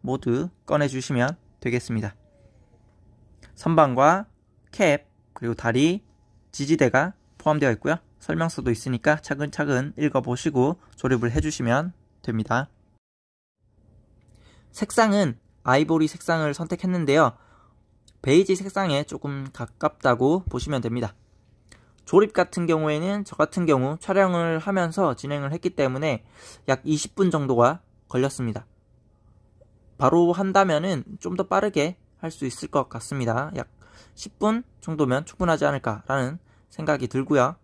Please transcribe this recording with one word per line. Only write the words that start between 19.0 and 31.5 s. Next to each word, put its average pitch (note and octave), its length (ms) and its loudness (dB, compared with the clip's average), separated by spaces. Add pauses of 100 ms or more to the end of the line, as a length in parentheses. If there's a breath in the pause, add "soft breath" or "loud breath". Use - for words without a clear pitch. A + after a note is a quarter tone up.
조금 C#3 480 -10
가깝다고 C3+ 960 0
보시면 C3 320 -4
됩니다. A#2 340 -4 (880 soft breath)
조립 G3+ 300 4
같은 F3 320 -2
경우에는 D#3+ 580 -2
저 - 140 -14
같은 E3+ 280 0
경우 C#3+ 360 2
촬영을 F3 580 0
하면서 F3 560 -2
진행을 C#3+ 380 -6
했기 F3 160 -4
때문에 C3+ 560 -2 (420 loud breath)
약 C3 160 0
이십 D3+ 320 -4
분 F#3+ 160 2
정도가 C3+ 500 2 (280)
걸렸습니다. B2+ 560 -2 (1300)
바로 E3+ 360 4
한다면은 F#3 720 2 (160)
좀 F3 160 -6
더 F#3+ 100 -2
빠르게 F3+ 500 0 (200)